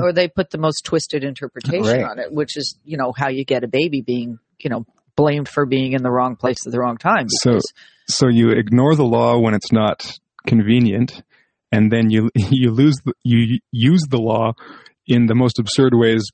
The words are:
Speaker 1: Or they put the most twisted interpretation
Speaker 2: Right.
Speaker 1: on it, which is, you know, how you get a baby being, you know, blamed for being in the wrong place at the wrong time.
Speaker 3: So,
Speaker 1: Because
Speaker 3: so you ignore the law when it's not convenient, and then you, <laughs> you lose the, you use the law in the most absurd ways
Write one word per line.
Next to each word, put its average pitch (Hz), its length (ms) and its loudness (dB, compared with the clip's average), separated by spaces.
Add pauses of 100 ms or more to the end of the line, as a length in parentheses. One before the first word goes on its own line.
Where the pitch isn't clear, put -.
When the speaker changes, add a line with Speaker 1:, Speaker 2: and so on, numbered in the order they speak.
Speaker 1:
Or 180 100 0
they 175 140 0
put 180 240 -6
the 165 80 -8
most 156 260 -2
twisted 156 380 -4
interpretation 135 640 -6
Speaker 2:
Right. 123 160 0
Speaker 1:
on 117 160 -8
it, 123 140 -10
which 147 240 -6
is, 143 260 -8
you 151 140 -12
know, 127 200 -4
how 139 120 -4
you 135 160 -4
get 127 180 -2
a 123 60 -8
baby 143 320 -2
being, 120 400 -6 (180)
you - 120 -8
know, 113 140 -6 (300)
blamed 147 340 0
for 147 160 -2
being 131 280 0
in 131 100 -2
the 127 80 -2
wrong 127 240 -2
place 120 320 -4
at 117 60 -10
the 120 80 -2
wrong 123 180 -4
time. 190 300 -2
Speaker 3:
So, 175 240 0
Speaker 1:
Because - 200 0 (360)
Speaker 3:
so - 180 0
you 117 240 4
ignore 117 460 2
the 147 100 2
law 117 320 2
when 113 160 2
it's - 160 -4
not 107 480 -2 (260)
convenient, 113 760 0 (480)
and 107 220 2
then 113 180 2
you, 110 220 2
<laughs> - 20 -20
you 123 380 2
lose 139 320 4
the, - 80 -4 (100)
you 117 380 2 (100)
use 139 400 2
the 127 80 0
law 113 360 0 (520)
in 120 200 4
the 110 100 2
most 123 240 2
absurd 127 340 2
ways 113 400 2